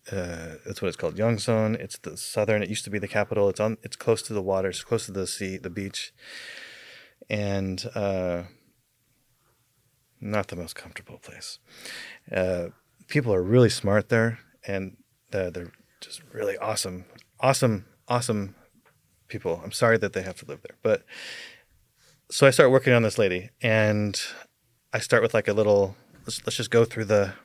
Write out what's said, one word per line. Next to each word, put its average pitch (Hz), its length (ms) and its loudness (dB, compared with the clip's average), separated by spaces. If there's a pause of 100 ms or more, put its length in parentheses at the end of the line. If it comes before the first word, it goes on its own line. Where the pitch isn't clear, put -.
(100)
Uh, 85 440 -6 (100)
that's - 160 -8
what 101 60 0
it's 85 100 -4
called, 82 200 -4
Yongzhou. 110 580 2
It's - 240 -10
the - 180 -12
southern, 107 460 0
it 92 60 -6
used 104 160 -6
to - 40 -12
be 104 80 -4
the 101 100 -4
capital. 104 400 2
It's 95 120 0
on, 107 240 0
it's - 120 -12
close - 280 0
to - 100 -10
the 104 80 -2
water, 95 280 0
it's 90 140 -8
close 113 220 -2
to 104 60 -14
the 92 160 -4
sea, 95 300 -6
the 92 120 -10
beach, 95 420 -8 (1160)
and, 98 640 -2
uh, 92 500 -2 (1800)
not 104 260 -2
the - 80 -10
most 87 200 -10
comfortable - 420 -16
place. - 420 -18 (720)
Uh, 92 360 0 (400)
people 123 260 2
are 92 100 4
really 113 260 8
smart 101 400 2
there, 113 300 2 (280)
and, 95 300 -6 (360)
uh, 95 160 -2
they're 87 220 -12 (300)
just - 200 -18 (120)
really 101 240 -4
awesome, 95 480 -6 (340)
awesome, 127 460 2 (220)
awesome 110 480 -2 (720)
people. 85 360 -6
I'm 107 80 -10
sorry 113 280 4
that 104 140 -2
they 92 100 -4
have 92 160 -10
to - 60 -20
live - 180 -14
there, - 180 -20
but 107 240 2 (1300)
so - 140 4
I 135 40 12
start 127 220 6
working 131 220 6
on 117 100 6
this 107 140 0
lady, 92 320 0 (120)
and 107 580 2 (720)
I 113 60 -2
start 117 240 4
with, 113 100 0
like, 110 140 2
a 104 60 2
little, 101 420 4 (300)
let's, - 200 -10
let's 107 120 -4
just 120 140 -6
go 117 120 6
through 113 220 -2
the 101 280 4 (120)